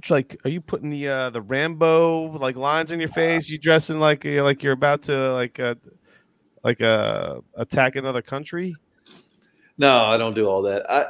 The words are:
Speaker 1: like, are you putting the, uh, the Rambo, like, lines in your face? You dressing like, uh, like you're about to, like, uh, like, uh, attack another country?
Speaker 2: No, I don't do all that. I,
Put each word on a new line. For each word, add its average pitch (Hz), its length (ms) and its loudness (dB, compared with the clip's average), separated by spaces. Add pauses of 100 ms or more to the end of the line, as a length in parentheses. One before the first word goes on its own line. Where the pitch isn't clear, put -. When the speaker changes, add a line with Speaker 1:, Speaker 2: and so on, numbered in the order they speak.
Speaker 1:
like, 139 360 -2
are - 60 -2
you 170 100 -6
putting 151 300 -8
the, 143 180 -6
uh, 131 220 -4
the 117 120 -8
Rambo, 160 960 2
like, 131 180 -2
lines 151 360 -2
in 170 80 -6
your 160 100 -4
face? 165 400 0
You 156 80 -10
dressing 160 420 2
like, 151 240 2
uh, 147 180 -2
like 139 200 0
you're 143 100 0
about 143 300 0
to, 135 300 -2
like, 123 280 -6
uh, 120 140 -2 (920)
like, 120 160 0
uh, 107 600 0 (160)
attack 131 400 0
another 131 260 -4
country? 170 520 -8 (1040)
Speaker 2:
No, 131 260 6
I 110 120 4
don't 113 180 0
do 107 120 2
all 98 160 2
that. 98 280 -2
I, 143 200 2